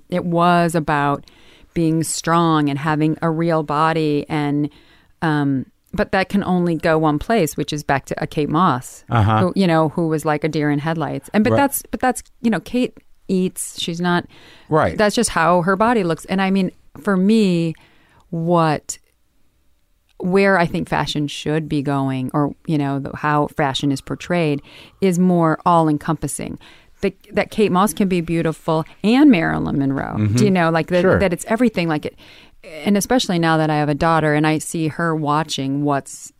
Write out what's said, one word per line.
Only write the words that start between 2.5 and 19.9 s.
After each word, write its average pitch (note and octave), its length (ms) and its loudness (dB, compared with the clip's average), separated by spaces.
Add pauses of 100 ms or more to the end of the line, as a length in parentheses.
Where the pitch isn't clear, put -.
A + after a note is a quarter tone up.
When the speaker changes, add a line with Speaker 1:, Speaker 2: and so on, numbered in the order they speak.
Speaker 1:
and C#3 80 -4
having D#3 420 0
a E3+ 100 0
real D#3+ 340 0
body D3+ 640 0
and, D3 400 -2 (540)
um, C#3+ 440 0 (260)
but G3+ 200 -2
that F#3+ 160 0
can - 160 -2
only F3 320 0
go D#3+ 220 2
one D3+ 200 2
place, G3+ 380 0
which - 160 -6
is D3 100 -8
back C#3 240 -2
to - 160 -6
a D3+ 60 -6
Kate D3 200 -2
Moss, D3 640 -2
Speaker 2:
Uh-huh. A2 300 4
Speaker 1:
who, F3+ 160 2
you G3 100 2
know, D#3+ 240 2
who E3+ 160 -2
was D#3 180 -2
like D3+ 200 -2
a D#3+ 40 0
deer D3+ 220 0
in D3 100 0
headlights. C#3+ 540 -6
And, G#3+ 80 2
but G#3+ 100 2
Speaker 2:
Right. A3 40 4
Speaker 1:
that's, C#4 340 0
but - 100 -4
that's, - 220 -2 (200)
you A#3 80 0
know, G#3 100 -2
Kate - 340 -4 (320)
eats, - 540 -4
she's E3+ 220 -6
not, F3 240 0 (420)
Speaker 2:
Right. D3+ 300 2
Speaker 1:
that's G#3 180 2
just A#3 140 0
how E3+ 320 2
her F#3+ 140 2
body A3 280 2
looks. E3 220 -4
And F#3+ 160 -2
I F#3+ 80 0
mean, F#3+ 200 0 (300)
for G3 160 0
me, F#3 580 2 (540)
what, E3 720 0 (1200)